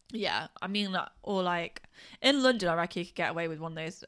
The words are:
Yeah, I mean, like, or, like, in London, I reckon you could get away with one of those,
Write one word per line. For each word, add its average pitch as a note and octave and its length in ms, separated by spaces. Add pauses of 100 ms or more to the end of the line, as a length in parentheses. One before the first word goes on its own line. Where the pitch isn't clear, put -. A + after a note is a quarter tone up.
(120)
Yeah, E3 360 (140)
I - 60
mean, G3+ 240
like, F#3 180 (120)
or, F#3+ 220
like, F3 400 (380)
in C#4 200
London, A#3 280
I E3 60
reckon E3+ 260
you E3+ 40
could - 100
get E3+ 160
away E3 160
with D#3+ 120
one D#3+ 140
of D#3+ 100
those, E3+ 240